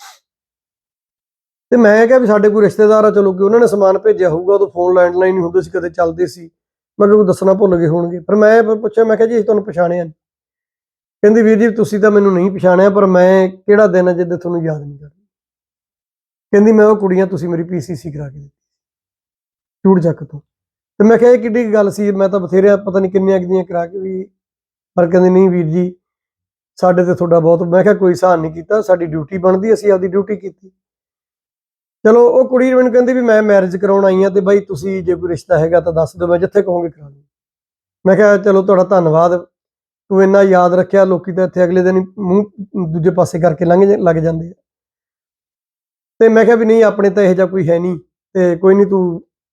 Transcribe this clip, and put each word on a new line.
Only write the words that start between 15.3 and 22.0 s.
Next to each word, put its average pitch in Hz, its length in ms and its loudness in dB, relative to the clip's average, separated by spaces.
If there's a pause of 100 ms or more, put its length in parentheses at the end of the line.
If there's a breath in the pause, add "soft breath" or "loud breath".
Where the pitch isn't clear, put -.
ਕਹਿੰਦੀ 208 200 4
"ਮੈਂ 214 140 4
ਉਹ 214 100 2
ਕੁੜੀਆਂ 190 300 -2
ਤੁਸੀਂ 175 220 -8
ਮੇਰੀ 170 160 -4
ਪੀ 175 160 -8
ਸੀ 175 140 -10
ਸੀ 156 180 -14
ਕਰਾ 147 160 -14
ਕੇ 135 60 -20
ਦਿੱਤੀ 143 160 -20 (1300)
ਚੂੜ 190 160 2
ਚੱਕ 156 240 -4
ਤੋਂ।" 147 160 -20 (600)
ਤੇ 202 40 2
ਮੈਂ 220 140 4
ਕਿਹਾ 247 120 4
"ਇਹ 247 80 4
ਕਿੱਡੀ 226 260 -4
ਕੁ 214 80 -6
ਗੱਲ 202 180 0
ਸੀ, 202 220 -4